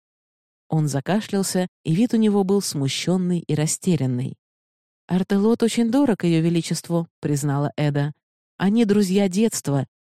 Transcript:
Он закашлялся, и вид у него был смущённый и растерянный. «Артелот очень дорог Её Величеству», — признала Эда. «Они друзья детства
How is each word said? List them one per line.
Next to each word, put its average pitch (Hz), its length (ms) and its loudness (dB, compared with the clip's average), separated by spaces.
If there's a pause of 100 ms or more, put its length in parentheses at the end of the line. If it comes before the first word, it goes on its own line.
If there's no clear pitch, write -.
(680)
Он 156 180 2
закашлялся, 180 800 -2 (160)
и 160 120 0
вид 233 180 0
у 233 40 2
него 208 260 4
был 196 180 0
смущённый 175 800 -2
и 151 160 -4
растерянный. 135 800 -2 (720)
«Артелот 202 560 0
очень 233 260 0
дорог 262 360 2
Её 165 160 2
Величеству», — 170 680 -2 (140)
признала 143 540 -2
Эда. 147 380 -2 (440)
«Они 214 280 2
друзья 202 420 2
детства 175 600 -2 (140)